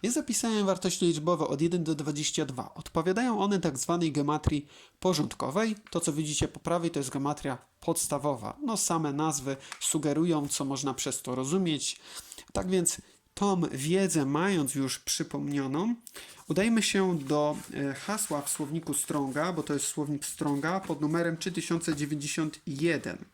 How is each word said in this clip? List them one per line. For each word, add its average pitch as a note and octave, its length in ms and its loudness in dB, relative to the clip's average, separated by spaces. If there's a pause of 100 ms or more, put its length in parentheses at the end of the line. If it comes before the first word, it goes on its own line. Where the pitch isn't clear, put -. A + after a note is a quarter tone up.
jest A#3+ 120 0
zapisane A3+ 480 0
wartości F#3 420 2
liczbowe D#3+ 420 2
od C#3+ 140 0
jeden E3+ 220 2
do D#3 120 2
dwadzieścia D3 500 -2
dwa. B2+ 300 -8
Odpowiadają G3 640 0
one G3 200 4
tak E3+ 180 0
zwanej E3+ 340 0
gematrii D3 560 2 (320)
porządkowej. F3+ 760 0 (140)
To, F3 100 0
co E3 140 0
widzicie D3+ 340 0
po - 120 -8
prawej, E3+ 320 0
to E3 80 -2
jest C3 100 -4
gematria C#3 480 -2 (220)
podstawowa. C#3 840 -2
No, A3+ 140 0
same D#3+ 360 0
nazwy C#3+ 440 0 (220)
sugerują, D3+ 680 2
co C#3 180 -2
można C3+ 280 -2
przez - 280 -4
to B2+ 140 -4
rozumieć. D3+ 640 0 (540)
Tak F#3+ 160 0
więc F#3 320 2 (340)
tą G3 260 2 (100)
wiedzę D#3 540 2
mając D3+ 500 2
już C3+ 240 0
przypomnianą, C#3+ 960 -2 (520)
udajmy G#3 360 4
się F#3 360 4
do, D3 380 2 (160)
e, C#3 200 -2
hasła D#3+ 480 -2
w - 80 -6
słowniku D#3 440 -4
Stronga, C#3+ 600 0
bo D#3 100 -2
to D3 100 -2
jest C#3+ 120 0
słownik D3 400 -2
Stronga D3+ 540 0
pod D#3 220 -4
numerem E3 360 2
trzy F3+ 140 -4
tysiące E3+ 440 0
dziewięćdziesiąt D3 720 -2
jeden. D3 500 0 (160)